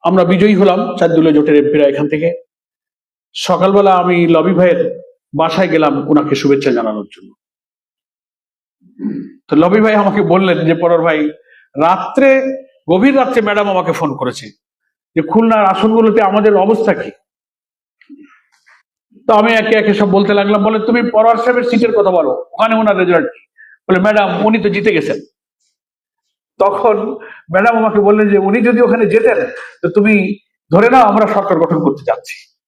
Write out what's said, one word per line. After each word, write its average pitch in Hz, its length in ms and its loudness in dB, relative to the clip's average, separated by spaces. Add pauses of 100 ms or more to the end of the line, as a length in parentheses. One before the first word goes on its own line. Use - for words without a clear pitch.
আমরা 185 240 2
বিজয়ী 190 300 2
হলাম 185 400 0
চার 170 180 -2
দলীয় 160 200 2
জোটের 147 320 2
এমপিরা 147 220 2
এখান 143 220 -2
থেকে। 156 340 -4 (880)
সকালবেলা 196 600 0
আমি 175 340 0
লবি 165 260 2
ভাইয়ের 175 480 0 (360)
বাসায় 165 300 -2
গেলাম 151 420 -2
ওনাকে 147 260 -2
শুভেচ্ছা 139 360 0
জানানোর 107 400 -4
জন্য। - 220 -20 (2250)
তো - 80 -2
লবি 180 260 2
ভাই 214 140 2
আমাকে 202 260 0
বললেন 175 440 0
যে, 160 100 0
"পরার 170 260 0
ভাই, 156 280 -2 (520)
রাত্রে, 269 760 0 (320)
গভীর 220 260 2
রাত্রে 262 260 0
ম্যাডাম 208 280 -2
আমাকে 180 220 -2
ফোন 151 260 -4
করেছে - 280 -10 (680)
যে 160 60 -2
খুলনার 214 440 0
আসনগুলোতে 220 560 2
আমাদের 202 340 2
অবস্থা 202 380 0
কি?" - 180 -8 (2250)
তো 247 60 2
আমি 220 200 2
একে 220 240 0
একে 208 160 0
সব 202 160 0
বলতে 202 240 0
লাগলাম। 202 300 0
বলে, 220 160 0
"তুমি 233 320 -2
পরার 220 260 2
সাহেবের 247 260 -2
সিটের 233 280 0
কথা 202 200 2
বলো, 151 400 -2
ওখানে 226 240 -2
ওনার 214 220 0
রেজাল্ট 175 300 0
কি?" - 180 -14 (440)
বলে, 185 100 2
"ম্যাডাম, 202 460 0
উনি 220 180 2
তো 208 60 0
জিতে 202 240 -2
গেছেন।" 139 220 -4 (1400)
তখন 202 520 0 (400)
ম্যাডাম 220 260 2
আমাকে 214 220 0
বললেন 208 300 2
যে, 202 80 2
"উনি 196 240 0
যদি 233 200 2
ওখানে 226 280 2
জেতেন, 226 360 0 (360)
তো 170 80 -2
তুমি 202 480 0 (340)
ধরে 208 180 4
নাও 254 160 4
আমরা 208 220 0
সরকার 196 300 -2
গঠন 160 260 -2
করতে - 240 -4
যাচ্ছি।" - 480 -10 (120)